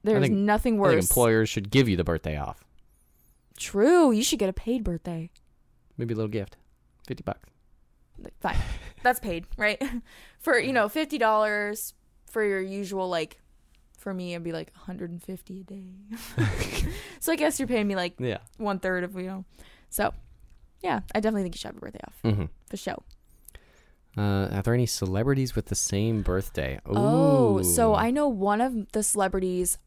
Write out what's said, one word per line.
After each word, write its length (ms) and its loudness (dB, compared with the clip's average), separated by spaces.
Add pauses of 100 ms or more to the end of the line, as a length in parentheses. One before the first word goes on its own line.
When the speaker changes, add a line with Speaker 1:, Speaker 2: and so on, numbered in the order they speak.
Speaker 1:
there's 160 4
Speaker 2:
I 100 6
think, 100 4
Speaker 1:
nothing 360 2
Speaker 2:
I 20 2
think 60 2 (140)
Speaker 1:
worse. 140 2
Speaker 2:
employers 380 6
should 220 -4
give 180 6
you 80 2
the 80 0
birthday 340 -2
off. 260 -8 (920)
Speaker 1:
True. 520 6
You 120 2
should 160 0
get 100 2
a 40 -2
paid 320 -4
birthday. 460 -6 (680)
Speaker 2:
Maybe 180 -4
a 20 -2
little 140 -2
gift. 260 -6 (500)
Fifty 160 -10
bucks. 260 -8 (720)
Speaker 1:
Like, 220 -18
fine. 160 -2 (460)
That's 180 2
paid, 260 -6 (100)
right? 240 0 (320)
<laughs> 280 -20
For, 180 2
you 140 0
know, 160 4
fifty 300 -2
dollars 760 0 (320)
for 180 -2
your 160 0
usual, 480 -4
like, 320 -4 (560)
for 180 -8
me, 200 -6
it'd 100 -10
be, 80 -6
like, 220 -10
a 40 -20
hundred 320 -10
and 120 -12
fifty 380 -14
a 40 -18
day. 200 -16 (520)
<laughs> 520 -2 (320)
So 120 -2
I 40 0
guess 220 0
you're 80 -2
paying 220 0
me, 80 -2
like, 240 -4
Speaker 2:
Yeah. 180 -2 (200)
Speaker 1:
one 200 -4
third 240 -2
of, 140 -8
you 100 -8
know. 180 -10 (460)
So, 220 -2 (680)
yeah, 180 0 (140)
I 60 2
definitely 220 0
think 120 -6
you 40 -12
should 100 -12
have 80 -14
a 40 -18
birthday 260 -14
off. 180 -20
Speaker 2:
Mm-hmm. 200 2 (240)
Speaker 1:
For 80 -8
sure. 260 -8 (1120)
Speaker 2:
Uh, 360 2
are 100 -2
there 120 2
any 120 2
celebrities 680 0
with 120 -2
the 80 -4
same 480 0
birthday? 640 -2
Speaker 1:
Oh, 760 4
so 300 4
Speaker 2:
Ooh. 40 4
Speaker 1:
I 140 2
know 180 2
one 320 0
of 320 -2
the 100 -2
celebrities. 840 0